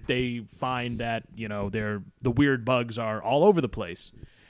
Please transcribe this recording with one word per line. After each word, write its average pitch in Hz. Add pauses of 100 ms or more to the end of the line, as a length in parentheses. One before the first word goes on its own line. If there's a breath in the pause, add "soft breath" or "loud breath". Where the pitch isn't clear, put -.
they 123 (140)
find 123
that, 117 (100)
you 113
know, 104
they're, 107 (220)
the 127
weird 131
bugs 120
are 110
all 135
over 185
the 123
place. 90 (380 soft breath)